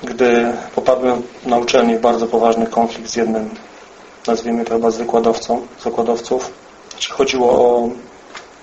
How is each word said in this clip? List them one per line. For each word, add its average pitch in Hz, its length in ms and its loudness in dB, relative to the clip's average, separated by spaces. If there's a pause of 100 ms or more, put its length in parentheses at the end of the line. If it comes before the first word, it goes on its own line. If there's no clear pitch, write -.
gdy 117 500 2 (220)
popadłem 127 480 2 (240)
na 123 120 2
uczelni 120 380 2
w 110 40 -2
bardzo 117 260 2
poważny 113 400 2
konflikt 117 440 -2
z - 60 -6
jednym, 110 340 -2 (760)
nazwijmy 117 380 -2
to 117 100 -4
chyba, 117 160 2
z 110 60 -4
wykładowcą, 117 720 0 (140)
z - 40 -18
wykładowców. 117 680 -2 (400)
Znaczy, - 220 -10
chodziło 127 400 2
o 120 360 4 (760)